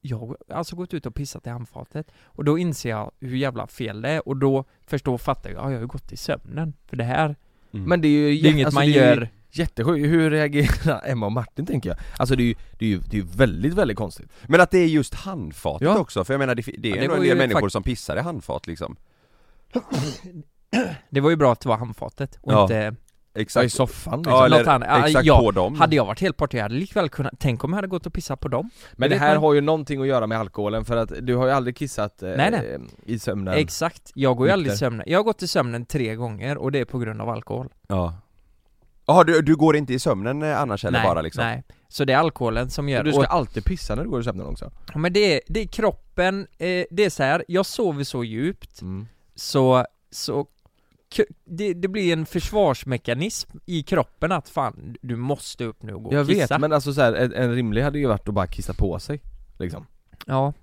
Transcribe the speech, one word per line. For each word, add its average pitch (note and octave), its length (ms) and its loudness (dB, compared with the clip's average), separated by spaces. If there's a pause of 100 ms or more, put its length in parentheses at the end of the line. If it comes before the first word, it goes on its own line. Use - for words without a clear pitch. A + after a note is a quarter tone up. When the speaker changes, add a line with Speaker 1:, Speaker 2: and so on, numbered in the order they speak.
Speaker 1:
jag B2 160 -8
har A#2 200 -12 (160)
alltså E3+ 220 -8
gått F3+ 180 -10
ut D#3 120 -8
och B2 100 -10
pissat - 320 -10
i - 20 -10
handfatet." B2 640 -12 (140)
Och - 200 -10
då D3+ 120 4
inser E3 320 -2
jag G#2+ 300 -6
hur B2+ 180 -8
jävla B2 300 -4
fel A2 340 -10
det B2+ 80 -4
är. D#3 180 -4
Och C#3 100 -4
då, C3+ 280 2 (220)
först - 180 -6
då B2+ 120 -2
fattar - 320 -4
jag: - 100 -10
"Ja, - 100 -10
jag C3 80 -4
har A2 40 -8
ju A#2+ 60 -8
gått - 240 -12
i B2+ 60 -14
sömnen." - 560 -6 (160)
För B2+ 80 -10
det A#2+ 60 -2
här D3 320 0 (380)
Speaker 2:
Mm. G2+ 160 -6
Speaker 3:
Men F3 120 4
det D#3 60 4
är D3 40 6
ju D3 140 4
Speaker 1:
det D3 220 4
är - 20 10
Speaker 3:
jä-, D#3 40 6
Speaker 1:
inget C#3 120 4
Speaker 3:
alltså, C#3+ 140 2
Speaker 1:
man C#3+ 80 4
Speaker 3:
det D3+ 120 6
är B2 160 8
ju A#2 40 -2
Speaker 1:
gör. A#2 100 -6 (220)
Speaker 3:
jättesjukt. D3 540 0
Hur D#3+ 260 4
reagerar D3 760 2
<laughs> - 0 -
Emma A#2+ 200 -2
och G2+ 60 -2
Martin, B2 340 -6
tänker C3+ 240 -4
jag? E2+ 80 -4 (200)
Alltså B2+ 180 2
det B2 80 2
är - 40 4
ju, A2+ 80 0 (240)
det A2+ 60 -4
är A2 40 2
ju, F#2+ 100 0
det - 180 -4
är G#2 40 0
ju F2 60 -6
väldigt, G2+ 460 2
väldigt D3+ 240 0
konstigt. - 340 -10 (160)
Speaker 2:
Men E3 140 8
att E3+ 100 6
det F#3 60 4
är F3 100 6
just D3+ 280 2
handfatet F#2 720 -6
Speaker 3:
Ja. G#3 100 4
Speaker 2:
också, A#2+ 260 -2
för C3 100 -4
jag C#3 60 -2
menar C3 160 0
det, A#2 80 -6
fi-, - 160 -12
det A2+ 120 -6
är F#2+ 40 -2
Speaker 1:
Ja, - 0 -
det G2 60 -2
Speaker 2:
ändå - 100 0
Speaker 1:
var - 60 0
Speaker 2:
en - 40 2
del - 80 4
Speaker 1:
ju - 60 4
Speaker 2:
människor B2 260 2
Speaker 1:
fakt- G2 100 0
Speaker 2:
som - 120 -4
pissar A2+ 340 -4
i - 20 -2
handfat C#3 480 -8
liksom. D#2+ 280 -10 (800)
Speaker 1:
<clears throat> - 40 -2 (1300)
Det C#3 120 0
var D3 80 6
ju E3+ 60 4
bra C#3+ 160 6
att A2+ 100 0
det C3 80 -4
var A2 80 2
handfatet A#2+ 640 -10
och - 120 0
Speaker 2:
Ja. G#2+ 80 8
Speaker 1:
inte G#2+ 340 2 (400)
Speaker 2:
Exakt. A2 260 0
Speaker 3:
Ja, B2+ 40 6
i A#2 40 0
soffan, - 500 -2
liksom. C#3+ 140 0
Speaker 2:
Ja, C3 120 8
eller B2+ 140 8
Speaker 1:
något A#2+ 80 4
annat. C3 240 2
Ja, D3 160 4
Speaker 2:
exakt D3+ 180 4
Speaker 1:
ja. C#3 140 10
Speaker 2:
på A2+ 120 6
dem. G2 240 0
Speaker 1:
Hade D#3 200 4
jag A#2+ 100 2
varit G#2+ 160 -6
helt F3+ 160 -2
borta, C#3 200 -2
jag A2 60 -2
hade G#2+ 120 -4
likväl F3+ 340 -2
kunnat, - 300 -6
tänk B2 240 0
om C#3+ 80 -2
jag F#3 40 -2
hade G3 120 -6
gått F#3 180 -6
och E3+ 80 -10
pissat D3 260 -6
på - 80 -6
dem. C3+ 220 -4 (240)
Speaker 3:
Men C3 160 0
Speaker 1:
Det C#3+ 60 4
Speaker 3:
det C3+ 40 0
Speaker 1:
vet - 20 2
Speaker 3:
här D3+ 140 6
Speaker 1:
man. D3+ 80 2
Speaker 3:
har D3+ 100 6
ju C#3+ 80 6
någonting D3 400 0
att C3+ 60 0
göra B2 200 2
med A2 120 -2
alkoholen, G#2 460 -4
för A#2 120 -2
att A2 140 -2 (100)
du B2 140 0
har B2+ 100 2
ju C3 60 2
aldrig B2+ 260 0
kissat, G#2+ 460 -6
eh, F2+ 140 -8
Speaker 1:
Nej, F3+ 140 2
nej. C#2+ 260 -4 (280)
Speaker 3:
i A2 140 -4
sömnen. F#2+ 340 -4
Speaker 1:
Exakt. - 640 -2
Jag C3+ 220 2
går B2+ 100 2
ju F#3 60 4
aldrig F3 140 0
i B2+ 40 0
Speaker 3:
Nykter. G2+ 140 -2
Speaker 1:
sömnen. A#2 240 -4
Jag E3+ 100 4
har G#3 40 0
gått G#3+ 200 -2
i F3 40 -6
sömnen A#2+ 380 -2
tre A2+ 300 -4
gånger A#2 420 -6
och C3+ 140 -4
det C#3+ 80 0
är A#2 60 -2
på C3 140 -8
grund A2 220 -6
av A2 80 -4
alkohol. A#2 440 -8 (140)
Speaker 2:
Ja. F2 300 -2 (880)
Jaha, F3 180 8
du, E3 180 6
du D3+ 140 6
går D3+ 200 6
inte C3+ 180 -2
i C3 60 -2
sömnen, B2+ 440 -2
eh, D3 180 0
annars A2 240 -4
eller F2+ 140 0
Speaker 1:
Nej, A2 80 2
Speaker 2:
bara E2 140 2
liksom? D#2+ 220 -6
Speaker 1:
nej. A#2 200 -6 (240)
Så - 180 -4
det C3 80 2
är C3 40 6
alkoholen B2+ 520 0
som C#3+ 200 -6
gör B2+ 100 0
Speaker 3:
Och G#2+ 60 -2
du D3+ 60 2
ska C#3 100 4
Speaker 1:
och - 120 2
Speaker 3:
alltid - 320 -2
pissa E3+ 300 -2
när C#3 80 -4
du A3+ 60 -6
går B2 120 -4
i - 20 -6
sömnen F#2+ 240 -6
också? - 240 -10 (220)
Speaker 1:
Ja, D3 60 -4
men F3 140 0
det G3+ 220 4
är, C3 120 -2
det A3+ 120 -2
är G3+ 80 -6
kroppen, F#3+ 800 -2 (100)
eh, F3+ 340 -2
det G3+ 140 2
är F3+ 40 2
så D3+ 140 -2
här, C#3+ 240 0
jag F#3 180 0
sover D#3 380 -2
så B2+ 200 -4
djupt A#2+ 580 -6
Speaker 3:
Mm. F#2+ 260 -10 (280)
Speaker 1:
så, B2+ 500 4 (260)
så - 320 -6 (720)
k-, - 60 4 (220)
det, F#3 280 -4
det F3 140 -4
blir F#3 260 0
en D#3+ 120 -2
försvarsmekanism D3+ 1400 -2
i E3 180 -4
kroppen E3 480 -2
att E3 180 -4
fan, A#2+ 520 -6
du B2 140 -6
måste B2 500 -6
upp - 180 -12
nu G#2+ 100 -12
och G#2+ 100 -12
gå A#2 60 -12
och C3+ 60 0
Speaker 3:
Jag C#3+ 80 4
vet, E3+ 180 2
Speaker 1:
kissa. C#3 180 0
Speaker 3:
men D#3 140 0
alltså C#3+ 200 0
så C#3+ 80 2
här, A#2 120 6
en, B2 200 0
en A#2+ 220 0
rimlig A#2 260 0
hade D3 180 -2
ju C#3 80 0
varit G#2 200 0
att G#2 60 -4
bara F#2+ 140 0
kissa - 260 -8
på G2 260 0
sig, D3 220 -10 (380)
liksom. F#2 260 -8 (400)
Speaker 1:
Ja. C3+ 380 -2